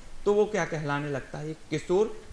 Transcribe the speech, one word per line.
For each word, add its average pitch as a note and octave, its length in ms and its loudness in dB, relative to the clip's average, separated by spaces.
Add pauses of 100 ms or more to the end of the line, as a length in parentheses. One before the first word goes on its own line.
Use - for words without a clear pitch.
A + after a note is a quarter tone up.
(260)
तो G3+ 80 6
वो G#3 120 6
क्या G3 200 0
कहलाने D3 440 -2
लगता C#3 280 -4
है? D3+ 160 -4
किशोर F3+ 800 0